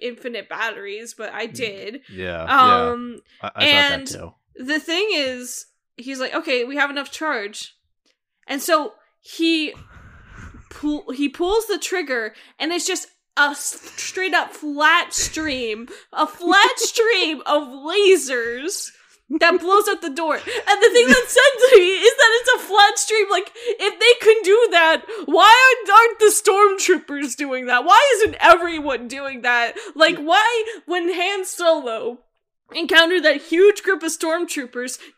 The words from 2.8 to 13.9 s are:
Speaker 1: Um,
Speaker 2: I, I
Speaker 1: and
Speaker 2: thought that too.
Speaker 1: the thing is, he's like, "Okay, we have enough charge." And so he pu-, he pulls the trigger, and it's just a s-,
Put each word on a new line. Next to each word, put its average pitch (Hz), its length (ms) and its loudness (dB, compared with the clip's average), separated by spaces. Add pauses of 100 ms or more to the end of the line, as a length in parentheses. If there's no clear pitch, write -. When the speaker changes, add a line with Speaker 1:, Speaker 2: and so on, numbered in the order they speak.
Speaker 1:
Um, 240 320 -12 (220)
Speaker 2:
I, 208 120 -10
I - 100 -2
Speaker 1:
and 285 440 0
Speaker 2:
thought - 100 -12
that - 460 -20
too. - 0 -
Speaker 1:
the 294 140 -4
thing 339 320 -4
is, 262 560 -8 (300)
he's 254 220 -14
like, 254 140 -8
"Okay, 247 300 -4
we 269 140 -8
have 285 120 0
enough 277 220 -10
charge." 233 640 -10 (720)
And 269 120 -8
so 302 340 -2 (260)
he 330 540 -4 (1000)
pu-, 294 420 -8
he 285 160 -4
pulls 403 380 -2
the 403 100 -4
trigger, 262 560 -6 (260)
and 302 120 -6
it's 349 160 -4
just 370 200 -6 (300)
a 285 140 2
s-, - 280 -10 (180)